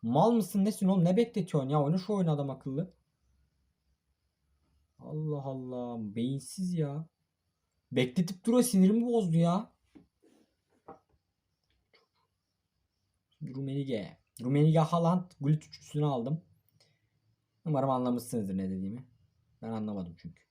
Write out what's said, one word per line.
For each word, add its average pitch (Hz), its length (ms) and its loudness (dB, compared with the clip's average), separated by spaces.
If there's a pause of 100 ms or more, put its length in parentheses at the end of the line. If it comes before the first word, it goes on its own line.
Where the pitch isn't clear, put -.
Mal 143 300 4
mısın 208 320 0
nesin 208 240 0
oğlum? 190 160 4
Ne 185 120 4
bekletiyorsun 180 540 0
ya? 147 120 2
Oyna 156 160 0
şu 214 140 -6
oyunu 185 180 0
adam 139 200 -2
akıllı. 135 440 -8 (2000)
Allah 147 440 -6
Allah. 123 720 -8
Beyinsiz 139 580 -4
ya. 156 340 -4 (840)
Bekletip 127 520 0
duruyor. 240 180 6
Sinirimi 208 440 4
bozdu 208 300 2
ya. 170 360 2 (3750)
Rumenige. 135 760 -6 (220)
Rumenige, 147 380 4
Haaland. 170 520 2 (100)
Gullit 151 260 0
üçlüsünü - 400 -4
aldım. 139 340 -2 (1200)
Umarım 135 260 0
anlamışsınızdır 120 680 -2
ne 95 140 -4
dediğimi. 95 360 -8 (560)
Ben 113 80 -8
anlamadım 104 480 -8
çünkü. - 320 -18